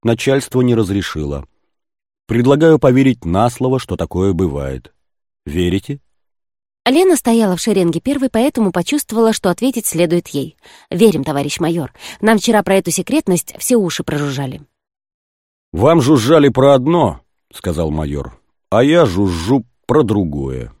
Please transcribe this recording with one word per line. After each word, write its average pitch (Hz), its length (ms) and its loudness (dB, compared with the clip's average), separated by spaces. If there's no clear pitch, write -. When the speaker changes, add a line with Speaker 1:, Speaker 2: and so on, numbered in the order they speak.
Speaker 1:
Начальство 131 580 -2
не 123 140 2
разрешило. 87 720 -4
Предлагаю 143 540 4
поверить 131 440 2
на 95 240 0
слово, 127 300 -2
что 92 180 -6
такое 92 360 -2
бывает. 69 600 -4
Верите?" 90 540 -4
Speaker 2:
Лена 339 300 2
стояла 226 400 0
в 170 60 -8
шеренге 175 400 0
первой, 269 280 -4
поэтому 226 440 0
почувствовала, 226 600 -2
что - 180 -2
ответить 240 360 -2
следует 170 420 -2
ей. 143 280 -8
"Верим, 175 320 4
товарищ 143 380 -4
майор. 165 320 -4
Нам 220 180 2
вчера 208 260 0
про 196 100 0
эту 185 160 0
секретность 185 680 -2
все - 200 -2
уши 180 260 -2
прожужжали". 139 600 -6
Speaker 1:
"Вам 147 280 2
жужжали 143 480 4
про 135 260 4
одно", — 135 460 0
сказал 82 400 -4
майор, 73 440 -6
"а 113 140 2
я 156 240 4
жужжу 95 580 -2
про 151 120 4
другое. 71 760 -4